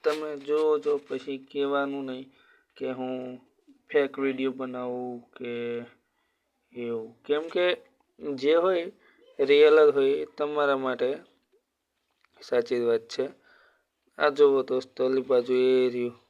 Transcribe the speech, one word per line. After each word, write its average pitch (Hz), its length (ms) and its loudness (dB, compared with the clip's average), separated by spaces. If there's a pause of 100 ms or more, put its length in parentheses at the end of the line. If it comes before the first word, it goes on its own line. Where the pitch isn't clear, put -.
તમે 151 320 -4
જોવો 151 420 0
જો 147 300 -2
પછી 135 300 -8
કહેવાનું 139 640 -4
નહીં 131 260 -12 (460)
કે 131 160 -6
હું 127 480 -8 (520)
ફેક 139 260 0
વીડિયો 135 340 -2
બનાવું 123 680 -8
કે - 580 -10 (1000)
એવું, 117 420 -8
કેમ 151 260 -4
કે 180 280 0 (580)
જે 139 200 2
હોય 175 380 0 (480)
રિયલ 147 500 8
જ 135 40 -4
હોય 139 300 2
તમારા 147 520 -2
માટે. 131 400 -2 (1300)
સાચી 123 360 -2
જ 120 40 -2
વાત 117 180 2
છે. 127 280 -8 (880)
આ 151 100 2
જોવો 139 340 4
દોસ્તો, 127 440 -4
ઓલી 131 160 0
બાજુ 127 320 0
એ 127 340 2
રહ્યું 120 300 -6 (120)